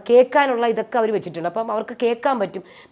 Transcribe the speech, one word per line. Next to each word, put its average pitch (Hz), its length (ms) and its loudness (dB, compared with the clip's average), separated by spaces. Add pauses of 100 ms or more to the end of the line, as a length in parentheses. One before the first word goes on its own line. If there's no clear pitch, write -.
കേൾക്കാനുള്ള 247 580 4
ഇതൊക്കെ 220 300 -2
അവർ 220 160 0
വെച്ചിട്ടുണ്ട്. 170 360 -6
അപ്പം 226 220 -6
അവർക്ക് 220 320 -6
കേൾക്കാൻ 233 360 0
പറ്റും, 190 240 -6 (280)